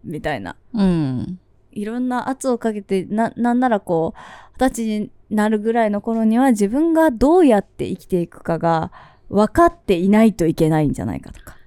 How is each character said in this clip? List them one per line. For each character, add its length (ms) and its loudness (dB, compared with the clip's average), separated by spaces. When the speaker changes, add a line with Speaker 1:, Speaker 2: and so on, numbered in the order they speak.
Speaker 1:
み 180 -12
た 120 -4
い 60 -8
な。 160 -14
Speaker 2:
う 100 -2
ん。 560 -2
Speaker 1:
い 120 -8
ろ 120 -8
ん 120 -4
な 180 -6
圧 220 -4
を 80 -2
か 160 -4
け 80 -10
て、 240 -4
な-、 280 -2
な 200 -2
ん 60 0
な 100 0
ら 100 0
こ 340 -2
う、 40 -20
二 100 2
十 60 -4
歳 160 -4
に 100 -8
な 180 0
る 100 0
ぐ 140 -2
ら 140 2
い 40 0
の 120 -4
頃 220 -2
に 140 2
は 120 4
自 180 2
分 240 0
が 180 4
ど 280 4
う 80 6
や 140 6
っ 60 -16
て 200 -8
生 100 -6
き 80 -20
て 160 -2
い 80 -6
く 140 -20
か 160 -4
が 340 -2
分 200 0
か 160 4
っ 120 -2
て 180 0
い 140 0
な 120 6
い 120 4
と 120 0
い 80 0
け 140 2
な 140 2
い 60 0
ん 40 -2
じ 80 -8
ゃ 60 -6
な 100 -6
い 60 -10
か 100 -20
と 80 -20
か。 160 -20